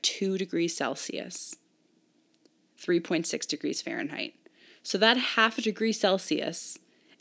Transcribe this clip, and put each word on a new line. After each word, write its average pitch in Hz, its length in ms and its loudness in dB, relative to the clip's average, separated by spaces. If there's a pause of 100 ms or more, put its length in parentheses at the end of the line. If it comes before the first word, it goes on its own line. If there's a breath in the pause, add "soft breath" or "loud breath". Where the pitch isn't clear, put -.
two 190 380 0
degrees 170 360 0
Celsius, - 800 -4 (1200)
three 170 240 2
point 165 280 0
six - 180 -2
degrees - 380 -4
Fahrenheit. - 500 -6 (480 soft breath)
So - 180 -2
that 226 180 6
half 226 400 2
a 233 60 -2
degree 220 300 2
Celsius - 840 0 (440 soft breath)